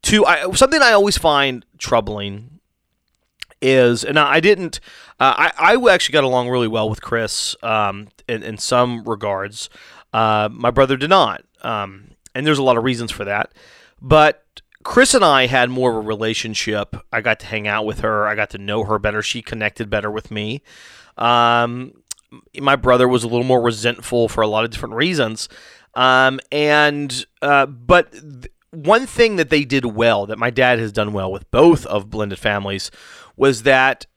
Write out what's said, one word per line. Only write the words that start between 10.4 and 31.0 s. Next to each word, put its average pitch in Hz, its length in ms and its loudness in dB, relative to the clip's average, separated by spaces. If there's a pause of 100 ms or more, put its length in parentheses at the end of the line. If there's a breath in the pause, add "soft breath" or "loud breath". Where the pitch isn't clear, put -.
my 117 180 -2
brother 135 260 2
did 143 140 -4
not, 143 320 2 (200)
um, 101 500 -8 (240)
and 139 100 -4
there's 151 120 2
a 139 40 -2
lot 127 140 4
of 117 80 -2
reasons 120 260 -2
for - 140 -10
that. 101 280 -6 (480 soft breath)
But 151 600 2 (220)
Chris - 280 4
and 220 120 4
I 135 220 4
had 123 240 2
more 127 200 0
of 113 60 -2
a 107 100 -6
relationship. 107 880 -6 (180)
I 117 80 -2
got 110 200 -2
to - 60 -18
hang 107 200 -6
out 107 180 -2
with 107 140 -6
her. 107 300 -2
I 104 80 -2
got 107 140 -4
to - 80 -14
know 104 260 -6
her 107 120 -2
better. 107 260 -4
She 120 200 -8
connected 107 480 -8
better 107 180 -4
with 107 220 -10
me. 107 320 -8 (540 loud breath)
Um, 120 800 0 (680)
my 139 160 2
brother 123 320 4
was 123 160 0
a 117 40 -6
little 120 140 -2
more 127 180 0
resentful 117 680 -2
for - 120 -4
a 110 60 2
lot 107 160 0
of 117 80 -4
different 110 240 -12
reasons. 127 540 -2 (460 loud breath)
Um, 131 440 4 (140)
and, 147 760 0 (160)
uh, 143 240 2
but 139 460 0
th-, 131 400 -20 (180)
one 185 340 0
thing 226 300 0
that 160 160 0
they 147 140 2
did 131 200 -2
well, 110 420 0
that 107 120 -10
my 117 120 -2
dad 123 280 2
has 113 140 -6
done 104 200 -4